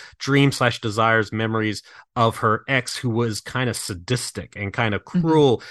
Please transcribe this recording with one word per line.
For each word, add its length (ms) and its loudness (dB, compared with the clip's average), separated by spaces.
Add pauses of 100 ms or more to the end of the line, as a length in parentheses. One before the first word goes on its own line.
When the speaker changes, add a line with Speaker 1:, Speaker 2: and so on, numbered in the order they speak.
(180)
Speaker 1:
dream 320 4
slash 300 0
desires, 520 0
memories 500 -2 (340)
of 220 2
her 280 0
ex, 300 -2
who 120 -4
was 320 -2
kind 300 -4
of 60 -6
sadistic 800 -6
and 160 -6
kind 200 0
of 120 -4
Speaker 2:
Mm-hmm. 160 -2
Speaker 1:
cruel. 500 4